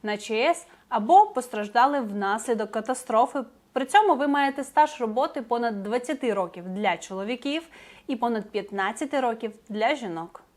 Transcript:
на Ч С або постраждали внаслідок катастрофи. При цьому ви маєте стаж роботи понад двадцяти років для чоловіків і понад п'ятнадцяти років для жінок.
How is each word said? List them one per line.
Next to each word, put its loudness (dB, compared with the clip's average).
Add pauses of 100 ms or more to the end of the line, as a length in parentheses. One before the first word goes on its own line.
на -4
Ч -6
С 0 (220)
або 6
постраждали 0
внаслідок -2
катастрофи. 0 (340)
При -2
цьому 6
ви 0
маєте 0
стаж 2
роботи -2
понад -2
двадцяти -2
років -4
для 0
чоловіків -6 (440)
і -2
понад -2
п'ятнадцяти -4
років -2 (160)
для 0
жінок. -8 (160)